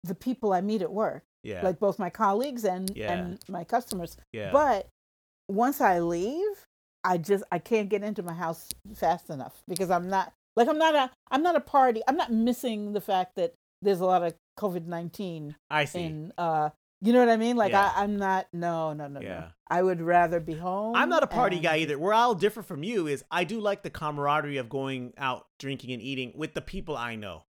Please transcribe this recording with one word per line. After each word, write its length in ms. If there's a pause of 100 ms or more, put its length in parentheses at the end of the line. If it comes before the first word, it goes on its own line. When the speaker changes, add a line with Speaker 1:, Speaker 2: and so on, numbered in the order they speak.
Speaker 1:
the 100
people 380
I 80
meet 220
at 100
work. 320 (180)
Speaker 2:
Yeah. 220
Speaker 1:
Like, 160
both 180
my 120
colleagues 540
and, 320
Speaker 2:
Yeah. 160
Speaker 1:
and 260 (100)
my 160
customers. 520 (160)
Speaker 2:
Yeah. 200
Speaker 1:
But 360 (600)
once 320
I 200
leave, 680 (380)
I 140
just, 320
I 80
can't 300
get 140
into 200
my 120
house 340 (260)
fast 360
enough 360
because 240
I'm 180
not, 240 (240)
like, 120
I'm 100
not 160
a, 160 (200)
I'm 120
not 140
a 40
party. 460
I'm 100
not 160
missing 600
the 80
fact 360
that 180 (260)
there's 200
a 60
lot 180
of 100 (240)
covid 280
nineteen 680 (160)
Speaker 2:
I 140
see. 180
Speaker 1:
in, 340
uh, 340 (300)
you 120
know 80
what 80
I 80
mean? 200
Like, 140
Speaker 2:
Yeah. 240
Speaker 1:
I, 80
I'm 140
not, 360
no, 400
no, 140
no, 140
Speaker 2:
Yeah. 80 (120)
Speaker 1:
no. 60 (240)
I 120
would 180
rather 400
be 140
home 420
Speaker 2:
I'm 140
not 120
a 60
party 280
Speaker 1:
and 60
Speaker 2:
guy 160
Speaker 1:
just 60
Speaker 2:
either. 140
Where 160
I'll 200
differ 280
from 200
you 240
is 240
I 140
do 160
like 240
the 60
camaraderie 680
of 120
going 480
out 300 (140)
drinking 320
and 100
eating 320
with 200
the 80
people 340
I 180
know. 360